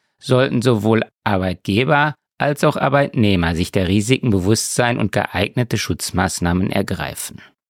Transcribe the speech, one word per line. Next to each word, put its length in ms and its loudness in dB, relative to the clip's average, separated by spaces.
sollten 440 2
sowohl 400 2
Arbeitgeber 880 0
als 260 0
auch 120 2
Arbeitnehmer 800 2
sich 180 -2
der 160 0
Risiken 420 0
bewusst 440 0
sein 240 0
und 140 -2
geeignete 680 -2
Schutzmaßnahmen 920 -2
ergreifen. 680 -6